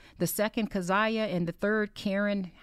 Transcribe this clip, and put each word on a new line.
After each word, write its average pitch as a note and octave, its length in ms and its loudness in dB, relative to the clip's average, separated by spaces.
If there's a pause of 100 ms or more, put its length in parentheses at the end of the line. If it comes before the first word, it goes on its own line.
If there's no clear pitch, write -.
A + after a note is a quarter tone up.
(180)
the F3 80 2
second G#3+ 420 0
Keziah, G#3+ 580 0
and F3 200 0
the E3 60 -4
third G#3 420 0
Karen G3+ 580 -2 (100)